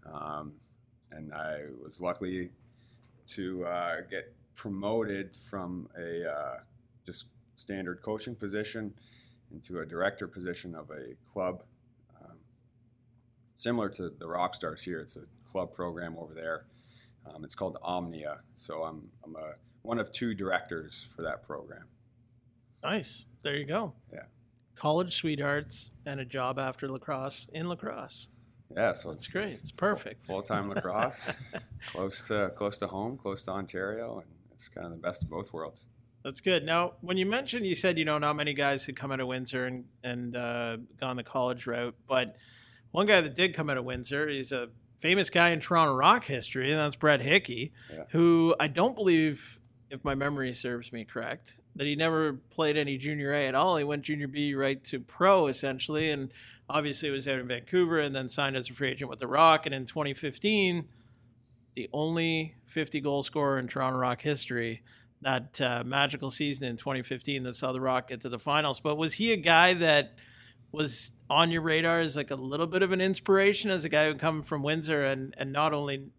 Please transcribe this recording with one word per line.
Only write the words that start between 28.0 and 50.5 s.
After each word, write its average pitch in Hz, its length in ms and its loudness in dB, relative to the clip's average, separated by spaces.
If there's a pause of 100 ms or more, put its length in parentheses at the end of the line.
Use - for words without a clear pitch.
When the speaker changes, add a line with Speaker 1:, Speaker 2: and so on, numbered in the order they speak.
Speaker 1:
Yeah, 101 180 2
so - 160 -10
Speaker 2:
That's 76 140 -10
Speaker 1:
it's, - 80 -8
Speaker 2:
great. 202 160 -4
Speaker 1:
it's 139 120 -8
Speaker 2:
It's 151 120 -10
perfect. - 560 -4
Speaker 1:
full-time 101 420 -4
lacrosse, 101 540 -2 (320)
Speaker 2:
<laughs> - 320 -14
Speaker 1:
close - 400 -6
to, 104 280 0
close 101 240 -4
to 101 80 -2
home, 104 300 -6
close 98 280 -6
to 92 60 -6
Ontario, 98 680 -6
and 82 80 -18 (240)
it's - 160 -20
kind 90 180 -12
of 85 60 -10
the 82 80 -14
best 87 240 -4
of - 60 -8
both 87 240 -8
worlds. 78 340 -10 (360)
Speaker 2:
That's 135 180 -8
good. 170 240 0
Now, 170 360 0
when 180 140 -2
you 185 100 2
mentioned, 233 400 -2
you 180 100 0
said, 180 220 2
you 160 60 2
know, 151 140 2
not 147 180 2
many 147 180 0
guys 139 320 2
had 135 120 -8
come 139 140 -6
out 131 100 -2
of 127 60 -2
Windsor 127 380 -2
and, 127 200 -6 (180)
and, 123 320 -6
uh, 120 420 -4 (220)
gone 127 160 -4
the 120 80 -6
college 123 420 0
route, 120 300 -2 (120)
but 127 280 2 (560)
one 196 160 4
guy 196 140 10
that 143 140 -2
did 175 200 4
come 156 140 -2
out 135 80 0
of 123 80 -2
Windsor, 127 420 -2
he's 139 240 -4
a 120 180 -4 (300)
famous 180 300 4
guy 170 200 8
in 165 120 0
Toronto 160 340 6
Rock 175 300 6
history, 131 460 -2
and 156 80 2
that's 147 180 0
Brett 147 240 6
Hickey, 139 500 2 (180)
Speaker 1:
Yeah. 78 200 -10
Speaker 2:
who 165 500 8
I 151 80 4
don't 185 280 2
believe, 160 640 2 (300)
if 135 140 -12
my 139 100 0
memory 139 400 -2